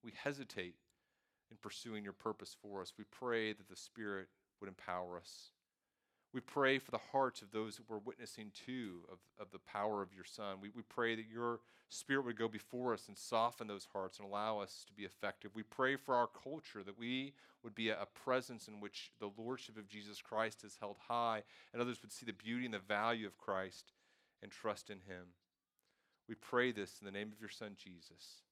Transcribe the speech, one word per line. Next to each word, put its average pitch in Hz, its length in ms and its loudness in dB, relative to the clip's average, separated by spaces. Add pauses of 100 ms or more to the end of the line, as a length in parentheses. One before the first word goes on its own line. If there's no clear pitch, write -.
we 117 80 -8 (120)
hesitate 110 520 -2 (720)
in 113 120 -18
pursuing 107 420 -6
your 98 100 -4
purpose - 480 -4
for 101 200 -6
us. 87 160 -6
We 104 80 -10
pray 113 480 2
that 101 160 -12
the 92 80 -12
Spirit 101 500 -4 (320)
would 101 80 -8
empower 90 500 -4
us. - 340 -14 (840)
We 127 80 -2
pray 135 380 6
for - 100 -10
the 113 100 0 (120)
hearts 131 320 4
of 98 80 -16
those 110 240 -2
that 110 120 -16
we're 110 120 -4
witnessing 107 520 -10 (140)
to 110 360 -6 (100)
of, 92 80 -14 (200)
of 101 120 -10
the 98 80 -10
power 104 420 2
of 92 140 -2
your 92 80 -12
Son. 101 360 -6
We, 101 160 -8
we 117 60 -8
pray 113 320 4
that 110 180 -2
your 117 280 2 (300)
Spirit 135 360 2
would 117 140 -2
go 113 80 6
before 123 440 0
us 107 160 0
and 101 80 -14
soften 117 520 4
those 101 260 -6
hearts 95 240 -2
and 101 100 -10
allow 107 300 2
us 98 300 -4
to 104 60 -20
be 104 100 -10
effective. 98 500 -4
We 110 80 -6
pray 131 340 4
for 135 200 4
our 120 100 10
culture, 135 580 -8
that 101 140 -10
we 131 360 -2 (300)
would 110 120 -10
be 113 140 4
a, 101 120 2
a 101 60 -2
presence 127 600 2
in 107 120 -12
which - 400 -8
the 104 180 -2
Lordship 113 400 -6
of 104 100 -10
Jesus 104 320 -10
Christ 110 440 2
is 104 160 -14
held 104 180 -4 (100)
high, 117 360 4 (280)
and 120 80 -4
others 120 220 2
would - 100 -14
see - 140 -10
the 110 80 -2
beauty 120 320 -2
and 113 80 -2
the 101 60 0
value 107 480 4
of 92 100 -8
Christ 95 560 -2 (480)
and 101 100 -12
trust - 380 -2
in 101 80 -8
him. 90 300 -10 (1000)
We 117 60 -6
pray 123 380 4
this 104 280 -4
in 104 60 -14
the 98 60 -8
name 104 200 -4
of 104 80 -18
your 107 120 -10
Son, 104 260 -10
Jesus. 85 640 -18 (100)